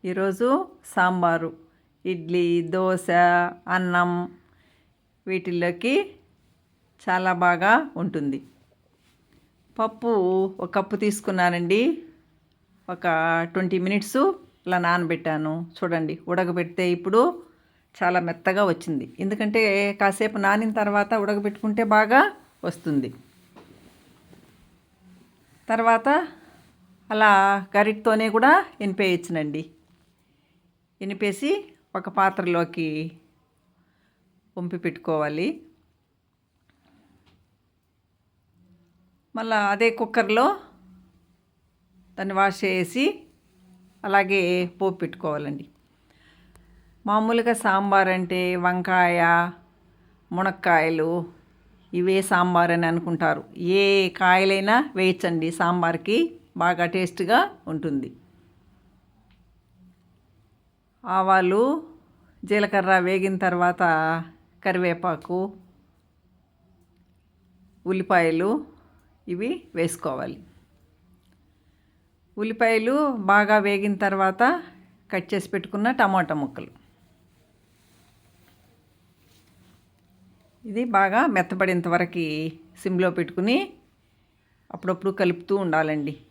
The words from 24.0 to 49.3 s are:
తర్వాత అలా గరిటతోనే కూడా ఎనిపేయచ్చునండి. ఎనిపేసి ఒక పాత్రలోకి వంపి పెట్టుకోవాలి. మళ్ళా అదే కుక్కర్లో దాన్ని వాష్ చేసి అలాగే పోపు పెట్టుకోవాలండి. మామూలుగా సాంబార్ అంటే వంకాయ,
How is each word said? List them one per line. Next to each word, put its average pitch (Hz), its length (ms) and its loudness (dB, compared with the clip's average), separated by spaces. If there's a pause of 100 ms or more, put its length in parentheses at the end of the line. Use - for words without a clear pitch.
తర్వాత 226 360 2 (1080)
అలా 214 160 6 (440)
గరిటతోనే 214 600 2
కూడా 240 160 6 (340)
ఎనిపేయచ్చునండి. 175 800 -2 (1400)
ఎనిపేసి 202 460 -4 (480)
ఒక 190 100 -8 (100)
పాత్రలోకి 175 680 0 (1700)
వంపి 175 280 -8
పెట్టుకోవాలి. 156 640 -2 (4000)
మళ్ళా 226 200 -2 (140)
అదే 202 160 4 (120)
కుక్కర్లో 220 460 2 (1700)
దాన్ని 196 200 -6
వాష్ 196 260 2
చేసి 185 400 0 (1040)
అలాగే 196 340 2 (360)
పోపు 190 240 -2
పెట్టుకోవాలండి. 147 640 -8 (1400)
మామూలుగా 226 460 2 (100)
సాంబార్ 196 520 2
అంటే 180 240 -2 (260)
వంకాయ, 180 540 2 (1160)